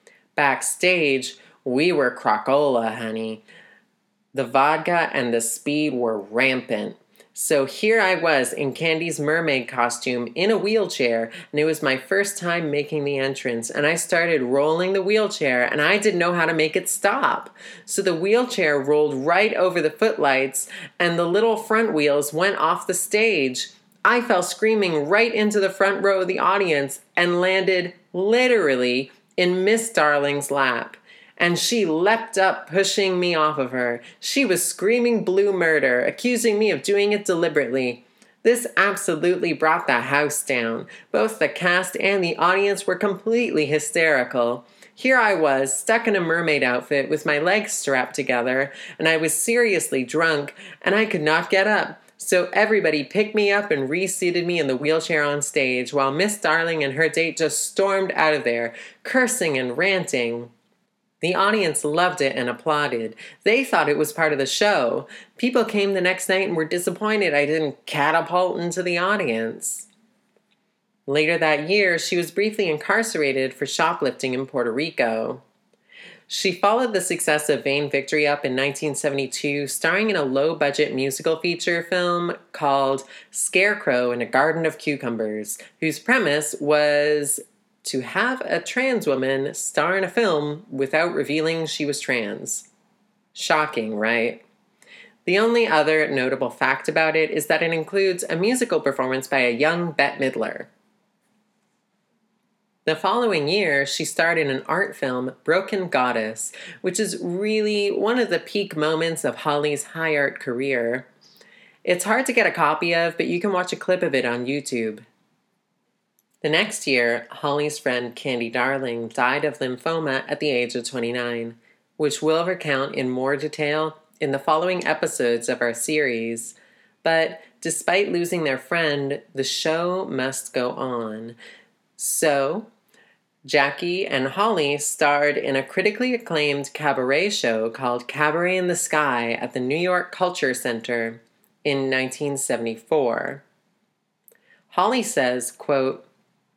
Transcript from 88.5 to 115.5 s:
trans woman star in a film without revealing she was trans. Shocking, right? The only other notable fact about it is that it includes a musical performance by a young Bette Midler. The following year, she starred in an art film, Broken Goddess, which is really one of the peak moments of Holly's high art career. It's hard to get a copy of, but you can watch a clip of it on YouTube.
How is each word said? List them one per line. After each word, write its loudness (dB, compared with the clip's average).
trans -2
woman 0
star -2
in 0
a -4
film 0
without 0
revealing -2
she -4
was -2
trans. -6
Shocking, 0
right? 0
The 2
only 4
other 4
notable -2
fact -2
about 2
it 0
is -2
that 2
it 0
includes 0
a -2
musical 0
performance -2
by 0
a 4
young 0
Bette -6
Midler. -4
The 0
following 0
year, 0
she -4
starred 0
in 0
an -4
art -2
film, -4
Broken 0
Goddess, -2
which 0
is -2
really 0
one 0
of 0
the 0
peak -4
moments -2
of -2
Holly's -2
high -2
art 0
career. -2
It's 0
hard 0
to -4
get 4
a 2
copy 0
of, 0
but 0
you -2
can -2
watch 0
a -6
clip 0
of -2
it 2
on -4
YouTube. -4